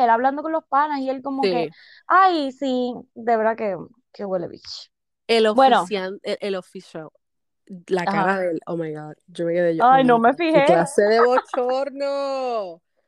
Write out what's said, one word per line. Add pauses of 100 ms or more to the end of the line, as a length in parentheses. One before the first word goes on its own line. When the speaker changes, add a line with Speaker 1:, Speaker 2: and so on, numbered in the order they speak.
Speaker 1:
él
hablando
con
los
panas
y
él
como
que,
Speaker 2:
Sí. (320)
Speaker 1:
"Ay,
sí, (200)
de
verdad
que, (360)
que
huele
bicho". (360)
Speaker 2:
El
Speaker 1:
Bueno.
Speaker 2:
oficial,
el,
el
official, (800)
la
Speaker 1:
Ajá.
Speaker 2:
cara
de
él,
oh
my
God, (140)
yo
me
quedé
yo,
Speaker 1:
Ay,
Speaker 2:
"Oh
Speaker 1:
no
Speaker 2:
my
Speaker 1:
me
Speaker 2:
God, (160)
qué
Speaker 1:
fijé.
Speaker 2:
clase
de
bochorno". (260)